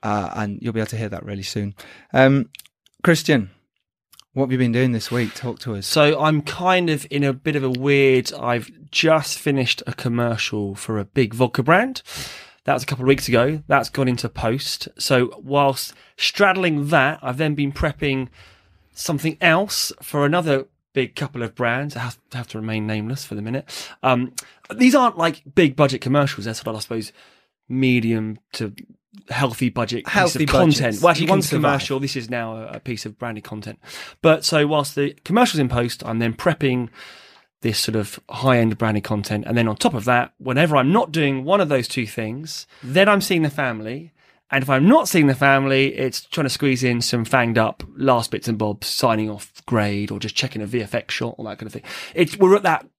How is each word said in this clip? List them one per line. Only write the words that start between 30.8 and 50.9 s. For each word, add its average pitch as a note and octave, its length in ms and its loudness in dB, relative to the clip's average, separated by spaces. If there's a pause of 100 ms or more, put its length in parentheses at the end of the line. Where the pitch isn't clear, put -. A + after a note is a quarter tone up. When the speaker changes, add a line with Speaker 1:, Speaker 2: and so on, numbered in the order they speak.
Speaker 2:
Well, F3 100 6
actually, D#3+ 120 2
Speaker 1:
You - 40 -2
can F#3+ 60 4
Speaker 2:
one's F#3+ 160 2
Speaker 1:
survive. D3 120 0 (100)
Speaker 2:
commercial. C3+ 280 -2
This C#3 160 -6
is A2+ 140 -8
now A#2 280 -6
a, A2 160 -12
a A2+ 60 -12
piece A#2 260 -8
of G#2+ 120 -12
branded A2+ 260 -8
content. G#2+ 360 -14 (420)
But D#3 240 4
so D3 220 2
whilst D3 280 -2
the C#3+ 180 -2 (120)
commercial's G#3 340 2
in C3 100 2
post, A#2+ 360 -2
I'm A2+ 140 -4
then A#2 140 0
prepping B2+ 560 0 (720)
this A2+ 160 -2
sort - 180 -2
of G#2 240 -4 (100)
high-end A#2 480 2
branded G#2+ 260 0
content. G#2 420 -4
And A#2 120 -2
then A#2 100 2
on G#2+ 80 -2
top C3+ 180 0
of A2 120 -6
that, B2 340 0
whenever D3 380 0
I'm C3 140 4
not G3+ 200 2
doing C#3 320 0
one F#3+ 180 2
of D#3+ 80 0
those B2+ 180 0
two A#2 200 -4
things, A#2+ 580 -10 (160)
then D#3 260 2
I'm G3+ 140 4
seeing F3+ 220 0
the D3+ 80 0
family. C3 600 -6 (380)
And C3+ 140 0
if C3+ 60 -6
I'm C3+ 180 4
not A#3+ 200 6
seeing D#3 200 4
the C3+ 80 4
family, C3+ 600 2
it's - 300 -4
trying D#3 200 -4
to C3 40 -2
squeeze C3 340 0
in A#2+ 180 2
some A#2+ 220 -2
fanged A#2 360 2
up - 240 0 (120)
last B2 360 2
bits - 160 -6
and A2+ 100 -2
bobs, G#2 300 -4
signing G#2+ 420 0
off - 360 -16
grade G#2 460 -2
or G2+ 80 -8
just G#2+ 160 -8
checking A2 260 -4
a G#2+ 40 -6
V A#2 160 -4
F G2+ 140 -8